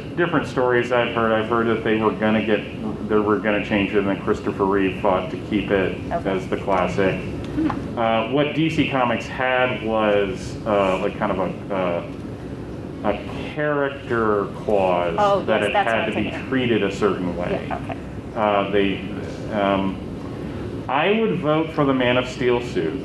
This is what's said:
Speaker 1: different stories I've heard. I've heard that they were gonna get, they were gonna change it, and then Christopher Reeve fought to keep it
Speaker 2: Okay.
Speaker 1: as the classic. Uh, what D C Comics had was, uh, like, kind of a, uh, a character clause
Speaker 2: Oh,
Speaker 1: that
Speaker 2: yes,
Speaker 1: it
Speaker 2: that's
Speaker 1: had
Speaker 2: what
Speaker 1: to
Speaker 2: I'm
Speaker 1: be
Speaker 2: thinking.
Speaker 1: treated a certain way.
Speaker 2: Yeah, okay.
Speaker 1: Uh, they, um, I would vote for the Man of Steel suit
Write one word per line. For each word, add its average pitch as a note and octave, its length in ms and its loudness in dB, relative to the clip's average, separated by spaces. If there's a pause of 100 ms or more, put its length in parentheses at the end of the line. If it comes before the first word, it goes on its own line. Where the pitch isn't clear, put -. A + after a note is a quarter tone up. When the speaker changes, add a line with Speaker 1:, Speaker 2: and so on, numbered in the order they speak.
(160)
Speaker 1:
different E3 300 2
stories B2 460 2
I've A#2+ 240 2
heard. A2+ 160 2
I've A2 160 2
heard A#2 180 2
that A2+ 160 0
they A2 140 2
were G#2+ 160 2
gonna G#2+ 340 2
get, G#2 140 2 (480)
they G#2+ 80 2
were G#2 240 4
gonna G2+ 240 0
change G2 280 0
it, G#2 60 4
and G2 100 2
then G2 140 -2
Christopher G#2 420 0
Reeve F#2+ 380 2
fought F#2 300 2
to - 40 -6 (140)
keep G#2 220 0
it F#2 260 2 (140)
Speaker 2:
Okay. E2+ 180 -2
Speaker 1:
as F#2+ 180 -2
the G2 100 -2
classic. F#2+ 600 0 (760)
Uh, A2+ 320 2
what C#3+ 260 0
D D#3+ 160 2
C D3 180 0
Comics A#2+ 380 0
had B2+ 560 0
was, G#2 760 2 (100)
uh, G2 360 4
like, G2 160 -2
kind G#2 140 0
of F#2 60 -2 (320)
a, G2+ 40 -2
uh, - 1400 -6
a G2+ 80 0 (360)
character C3 920 0 (180)
clause F2+ 540 2
Speaker 2:
Oh, G3+ 260 4
Speaker 1:
that G#2+ 180 2
Speaker 2:
yes, G2+ 80 2
Speaker 1:
it - 20 -4
Speaker 2:
that's A2+ 180 2
Speaker 1:
had A2+ 100 2
Speaker 2:
what A2 120 -2
Speaker 1:
to - 60 -2
Speaker 2:
I'm G#2 60 0
Speaker 1:
be F#2 60 -4
Speaker 2:
thinking. - 180 -8
Speaker 1:
treated A#2 340 2
a G2 100 0
certain F2+ 440 0
way. F2+ 320 -4
Speaker 2:
Yeah, - 100 -4
okay. - 180 -6 (400)
Speaker 1:
Uh, G#2 340 2
they, G2 300 2 (540)
um, G2 420 2 (920)
I E3 300 2
would G3 220 0
vote D#3 300 0
for D3+ 160 2
the C3+ 80 4
Man B2 240 4
of B2 100 -2
Steel B2 320 2
suit E2+ 440 -2